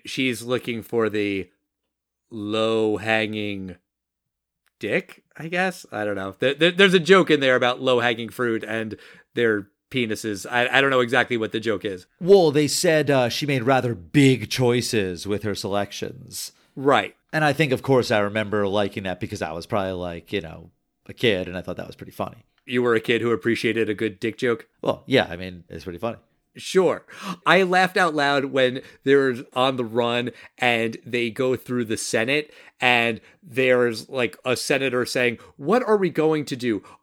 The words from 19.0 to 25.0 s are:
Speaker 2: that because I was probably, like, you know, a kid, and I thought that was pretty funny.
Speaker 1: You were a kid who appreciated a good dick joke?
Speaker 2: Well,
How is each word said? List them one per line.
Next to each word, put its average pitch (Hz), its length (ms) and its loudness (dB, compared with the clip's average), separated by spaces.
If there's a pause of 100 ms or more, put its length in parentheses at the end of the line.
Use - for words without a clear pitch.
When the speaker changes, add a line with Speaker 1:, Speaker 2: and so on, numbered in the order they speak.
Speaker 2:
that 92 160 -6
because 104 240 -8
I 82 80 -4
was 82 160 -10
probably, 95 280 -2
like, 87 380 -10
you 98 100 -2
know, 82 280 -16 (360)
a 98 60 -18
kid, 92 360 0
and 90 100 -8
I - 20 -6
thought 85 180 -8
that 87 100 -12
was - 80 -18
pretty - 160 -18
funny. 98 320 -10 (220)
Speaker 1:
You 123 160 -2
were 120 120 4
a 110 60 2
kid 117 200 2
who 117 120 0
appreciated 113 580 0
a 107 40 -4
good 98 260 -6
dick 113 180 -6
joke? 117 300 -4 (120)
Speaker 2:
Well, - 260 -4